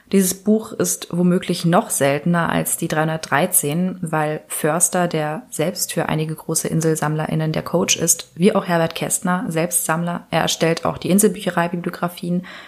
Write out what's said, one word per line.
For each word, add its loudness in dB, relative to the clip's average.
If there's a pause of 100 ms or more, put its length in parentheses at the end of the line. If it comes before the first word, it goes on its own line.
(120)
Dieses 2
Buch 0
ist -2
womöglich 0
noch 4
seltener 2
als 0
die -4
dreihundertdreizehn, 0
weil -2
Förster, 0
der -4
selbst -4
für -2
einige -2
große -4
InselsammlerInnen 0
der -2
Coach 0
ist, -2
wie 4
auch 0
Herbert 2
Kästner, -2
selbst -2
Sammler, -2
er 4
erstellt 0
auch 0
die -6
Inselbücherei-Bibliografien, 0 (240)